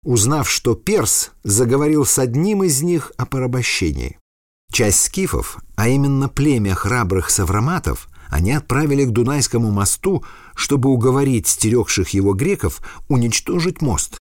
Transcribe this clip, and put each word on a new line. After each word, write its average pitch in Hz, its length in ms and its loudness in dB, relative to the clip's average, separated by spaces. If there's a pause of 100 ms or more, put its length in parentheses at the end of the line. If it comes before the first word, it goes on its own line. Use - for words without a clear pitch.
узнав, 123 480 0
что - 240 0
перс - 580 -2 (120)
заговорил 131 600 2
с - 140 0
одним 170 460 0
из 143 180 0
них 170 340 -2
о 123 100 -6
порабощении. 117 920 -4 (540)
Часть 107 320 2
скифов, - 540 -4 (180)
а 107 120 0
именно 139 400 2
племя 120 460 2
храбрых 98 560 0
савроматов, 104 760 -2 (200)
они 87 240 0
отправили 143 520 0
к 123 60 0
Дунайскому 117 600 0
мосту, 101 520 0 (300)
чтобы 139 360 0
уговорить 127 580 2
стерегших 107 640 0
его 98 240 2
греков 123 460 -2 (280)
уничтожить 151 760 0
мост. - 360 -2 (100)